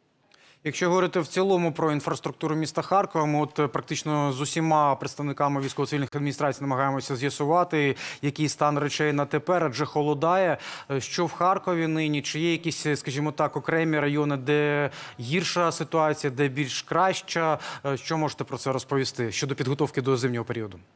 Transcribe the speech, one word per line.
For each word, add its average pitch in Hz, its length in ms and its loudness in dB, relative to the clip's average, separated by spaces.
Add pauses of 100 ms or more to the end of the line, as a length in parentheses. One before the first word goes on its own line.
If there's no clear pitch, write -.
(640)
Якщо 160 240 0
говорити 180 320 4
в 156 60 0
цілому 185 460 2
про 160 200 0
інфраструктуру 156 640 -2
міста 156 260 -2
Харкова, 180 440 2
ми 151 160 2
от, - 160 -4
е, 147 100 2
практично 147 640 -2
з 131 80 -4
усіма 151 540 4
представниками 143 680 -2
військово-цивільних 139 540 -2
адміністрацій 143 460 -2
намагаємося 135 560 0
з'ясувати, 143 800 2 (260)
який 147 260 0
стан 147 300 2
речей 147 340 0
на 143 140 0
тепер, 165 380 0
адже 139 200 0
холодає. 151 720 2 (320)
Е, 135 100 -2
що - 260 -2
в - 60 -4
Харкові 180 540 0
нині? 156 360 0
Чи - 180 -4
є 170 120 2
якісь, 160 340 -2
е, 147 100 2
скажімо 147 360 -2
так, 147 240 0
окремі 160 440 0
райони, 143 360 2
де 147 540 2 (300)
гірша 165 520 0
ситуація, 151 640 0
де 143 120 4
більш 131 340 -4
краща? 165 760 0 (280)
Е, 139 100 0
що 160 220 -2
можете 143 260 -2
про 123 140 -8
це 135 140 -2
розповісти 127 600 -2
щодо 135 220 -2
підготовки 139 480 -2
до 135 140 2
зимнього 120 280 0
періоду? 107 320 -6 (200)